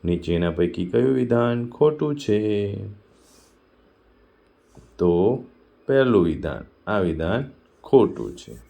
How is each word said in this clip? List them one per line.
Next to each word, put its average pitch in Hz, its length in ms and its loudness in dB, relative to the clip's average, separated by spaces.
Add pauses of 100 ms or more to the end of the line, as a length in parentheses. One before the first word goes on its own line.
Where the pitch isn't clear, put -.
નીચેના 85 460 0
પૈકી 87 360 -2
કયું 127 280 2
વિધાન 120 540 0
ખોટું 151 480 0
છે? 104 580 -2 (2250)
તો 90 460 2 (420)
પહેલું 127 380 4
વિધાન, 76 400 -4 (220)
આ 104 120 -2
વિધાન 87 460 -2 (400)
ખોટું - 520 2
છે. - 200 -20 (140)